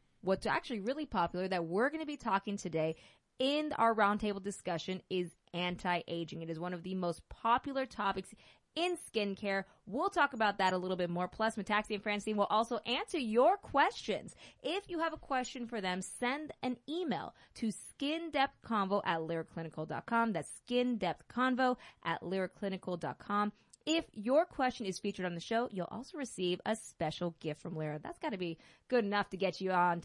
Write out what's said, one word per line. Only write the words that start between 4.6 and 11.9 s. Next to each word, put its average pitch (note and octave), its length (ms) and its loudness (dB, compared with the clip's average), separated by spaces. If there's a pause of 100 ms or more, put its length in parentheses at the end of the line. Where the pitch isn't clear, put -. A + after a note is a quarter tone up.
is F3+ 200 0 (240)
anti-aging. F3 880 -2
It E3 80 -6
is D#3+ 100 -6
one F3+ 140 -4
of E3+ 100 -6
the F#3 120 -4
most F3 340 -2
popular C4 560 0
topics G3 440 -2 (440)
in F4 220 0 (160)
skincare. G3 540 0 (200)
We'll C#4+ 240 0
talk D4 220 4
about G#3+ 280 2
that F#3+ 120 4
a F#3 60 2
little F#3 180 -2
bit F3+ 140 0
more. F3 180 0
Plus, A3 300 0
Metaxi G#3 380 0